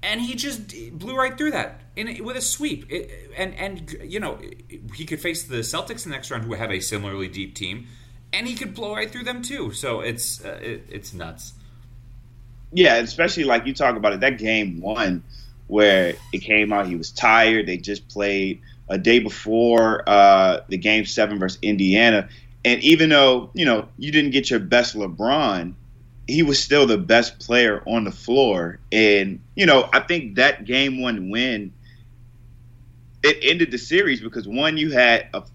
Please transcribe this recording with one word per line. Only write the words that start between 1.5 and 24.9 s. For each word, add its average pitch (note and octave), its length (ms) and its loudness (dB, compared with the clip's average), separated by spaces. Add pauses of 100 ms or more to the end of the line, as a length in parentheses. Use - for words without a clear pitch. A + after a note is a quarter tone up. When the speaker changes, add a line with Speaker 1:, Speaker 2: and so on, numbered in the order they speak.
Speaker 1:
that E3 300 -8 (160)
in, A3+ 260 -10
with B3+ 140 -10
a B3+ 40 -8
sweep. - 480 -6
It, G#2 460 -12
and, F#3 200 -8
and, E3+ 480 -12
you F#3+ 180 -10
know, E3 180 -10 (540)
he D#3+ 100 -14
could D3+ 160 -10
face E3 240 -6
the B2+ 140 -10
Celtics - 480 -8
in E3 60 -12
the C#3 40 -10
next B2+ 160 -12
round, A#2 120 -8
who A2+ 100 -8
have G#2 180 -8
a F#2+ 80 -4
similarly G2 480 -8
deep F2+ 280 -12
team, G2+ 320 -10 (440)
and A3 160 -6
he B3 60 -8
could G3+ 220 -12
blow G#3 200 -10
right G#3+ 140 -8
through B3 140 -14
them B3 180 -8
too. A#3+ 300 -8
So A#2 300 -6
it's, - 440 -8
uh, F#2+ 160 -12
it, - 280 -12
it's - 240 -16
nuts. E2 400 -16 (1160)
Speaker 2:
Yeah, E3 260 6
especially, D#3+ 480 -2
like, A#2+ 200 2
you C3+ 80 -4
talk C3 220 0
about G#2 180 0
it, F#2+ 60 -6
that C3 180 0
game G#2+ 420 -4
one F#2+ 440 -4 (440)
where G2 460 4 (180)
it G2 80 -6
came G#2+ 320 0
out, G2+ 160 0
he F2+ 80 -4
was D#2+ 160 -10
tired. A2+ 540 2
They F2+ 120 -6
just G2+ 300 -10
played G2 540 -4 (260)
a F#2+ 120 -4
day A#2 180 6
before, A2+ 880 2
uh, G2 600 8
the F#2 100 -4
game G#2+ 280 2
seven G2+ 340 -2
versus F#2 240 -4
Indiana. G2+ 680 4 (340)
And A#2+ 200 2
even D#3 260 6
though, C3 460 4
you F3 100 -2
know, A2+ 220 2 (100)
you D3 140 -8
didn't D3 200 2
get C3 200 0
your A#2 80 0
best A#2 360 2